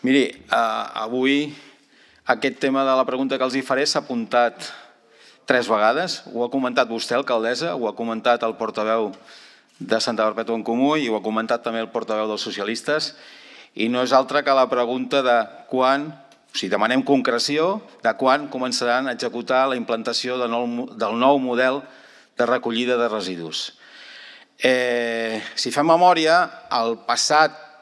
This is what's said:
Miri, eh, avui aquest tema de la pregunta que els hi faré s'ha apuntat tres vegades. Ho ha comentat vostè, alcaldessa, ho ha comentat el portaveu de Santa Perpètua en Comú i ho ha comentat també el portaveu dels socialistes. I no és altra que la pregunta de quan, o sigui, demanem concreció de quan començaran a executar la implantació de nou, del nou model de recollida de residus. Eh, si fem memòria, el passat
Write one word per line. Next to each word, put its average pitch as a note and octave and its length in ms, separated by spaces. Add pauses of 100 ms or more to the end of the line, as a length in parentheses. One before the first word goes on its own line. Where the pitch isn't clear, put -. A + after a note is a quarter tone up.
Miri, C3 300
eh, - 240 (480)
avui C3+ 500 (720)
aquest C3 320
tema C3+ 300
de C3 80
la C3 80
pregunta C3 340
que B2 60
els B2+ 160
hi - 20
faré C3+ 240
s'ha D3+ 140
apuntat A#2+ 640 (840)
tres B2 220
vegades. A2+ 640
Ho A#2+ 140
ha A#2+ 40
comentat B2+ 380
vostè, A#2 300
alcaldessa, B2+ 580
ho A#2+ 140
ha G2+ 80
comentat A#2 500
el G#2+ 80
portaveu A2 560 (680)
de A2 200
Santa A2 280
Perpètua A2 280
en A2 80
Comú B2 320
i C#3 140
ho A2 80
ha F#2+ 60
comentat A2+ 400
també A2+ 200
el A2+ 80
portaveu A2 400
dels G#2 160
socialistes. A2 640 (640)
I A2 160
no B2+ 120
és B2+ 120
altra C3+ 280
que C#3 120
la B2+ 160
pregunta B2+ 520
de A#2+ 140 (300)
quan, C3+ 480
o - 400
sigui, F#2+ 160
demanem A2+ 320
concreció C#3+ 760 (220)
de A2+ 120
quan C#3 320
començaran B2+ 600
a B2 80
executar B2 520
la B2+ 80
implantació A#2+ 640
de B2 80
nou, A#2+ 480
del A2 240
nou C3+ 240
model B2+ 380 (580)
de A#2+ 80
recollida B2 480
de A#2 160
residus. F#2 640 (880)
Eh, A#2 800 (120)
si - 160
fem C#3+ 160
memòria, E3+ 520 (360)
el A2+ 320
passat D3+ 600 (140)